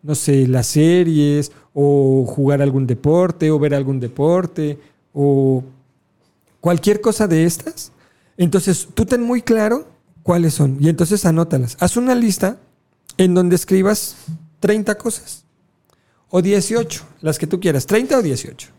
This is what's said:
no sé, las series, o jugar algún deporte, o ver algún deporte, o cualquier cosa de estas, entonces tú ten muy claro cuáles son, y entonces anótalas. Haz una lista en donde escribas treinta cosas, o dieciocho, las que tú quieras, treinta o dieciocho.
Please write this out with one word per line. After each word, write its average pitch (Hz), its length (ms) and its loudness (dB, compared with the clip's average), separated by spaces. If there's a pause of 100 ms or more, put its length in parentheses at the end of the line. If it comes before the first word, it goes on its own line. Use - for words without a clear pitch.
no 147 120 -4
sé, 135 320 2
las 123 200 0
series, 151 840 2 (200)
o 139 540 2
jugar 139 340 0
algún 135 260 0
deporte, 160 640 0
o 151 80 2
ver 143 160 0
algún 135 260 -2
deporte, 151 760 -2 (360)
o 135 500 2 (960)
cualquier 180 400 0
cosa 214 260 0
de 165 180 2
estas, - 480 -6 (440)
entonces 180 560 0
tú - 140 -2
ten 240 160 0
muy 240 200 -2
claro 226 440 0 (360)
cuáles 170 320 2
son, 139 260 0
y 151 80 4
entonces 170 360 0
anótalas. 160 560 0
Haz 180 160 0
una 247 180 0
lista 226 440 -2 (580)
en 185 180 2
donde 180 220 2
escribas 190 600 0 (440)
treinta 208 360 0
cosas, - 480 -10 (880)
o 180 120 0
dieciocho, 202 640 -2 (160)
las 156 180 -4
que 156 80 -6
tú 180 140 -4
quieras, 151 260 0
treinta 262 320 0
o 233 40 0
dieciocho. - 460 -6 (100)